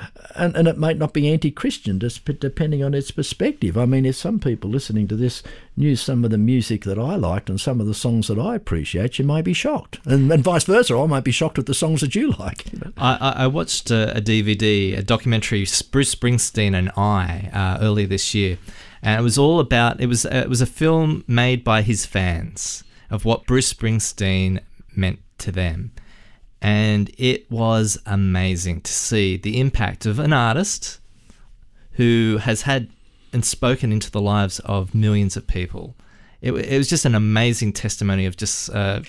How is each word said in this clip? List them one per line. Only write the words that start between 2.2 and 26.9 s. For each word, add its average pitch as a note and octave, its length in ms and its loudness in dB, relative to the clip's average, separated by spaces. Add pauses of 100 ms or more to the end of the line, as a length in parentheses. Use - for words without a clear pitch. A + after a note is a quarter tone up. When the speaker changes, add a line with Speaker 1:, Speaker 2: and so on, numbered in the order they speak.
Speaker 1:
p-, D3 80 -4
depending C#3+ 500 -2
on C#3 100 0
its C#3 180 -2
perspective. C3+ 640 -2
I B2 80 2
mean, C3 200 2
if C3 120 0
some G#3 200 -4
people A2 320 -4
listening G#2+ 380 -2
to G#2+ 80 -2
this A#2+ 260 -2 (360)
knew C#3+ 180 2
some A#2+ 300 0
of A2 60 0
the A2 60 2
music A2+ 460 2
that G2 160 -2
I D3 160 -2
liked F#2+ 340 -2
and G2 120 -4
some B2+ 180 -2
of G#2 80 0
the G#2+ 60 -2
songs A#2 340 0
that G#2+ 100 -2
I G3+ 180 -2
appreciate, F2+ 640 -4
you C3 60 0
may D3+ 180 0
be F3+ 120 0
shocked. - 500 -4
And, C3+ 260 4
and D#3 140 4
vice F3 220 2
versa, F#3+ 320 4
I C#3+ 80 2
might C#3+ 180 0
be C3 80 0
shocked - 260 0
at C3 100 -4
the C#3 60 -2
songs D#3+ 280 0
that C#3 140 -2
you C4 160 2
like. - 340 -6 (320)
Speaker 2:
I, B2+ 240 0
I, C3 220 0
I C3 40 4
watched - 440 -2
a, A2 260 2
a - 20 -2
D A2 220 2
V G#2+ 140 2
D, G2+ 380 2
a G2+ 80 -4
documentary, A2 600 0
S-, - 200 -2
Bruce - 320 0
Springsteen A2 640 0
and F#2 220 0
I, F#2+ 560 0
uh, F#2 280 0
earlier G#2 260 2
this F#2+ 280 -2
year. F#2+ 220 0 (440)
And A2 160 2
it A#2 60 2
was A#2+ 140 2
all D3+ 240 6
about, A#2 400 2
it B2 60 0
was, A#2+ 180 0
uh, B2+ 180 0
it - 60 -4
was B2 120 2
a A#2+ 40 2
film D#3+ 600 2
made B2 360 2
by A2 180 2
his G#2 240 0
fans F2 800 -4 (260)
of G#2 140 -4
what A2+ 220 0
Bruce B2+ 260 2
Springsteen F#2+ 880 0 (340)
meant F#2 260 -2 (180)
to - 140 -8
them. F2+ 420 -4 (680)
And G#2 580 2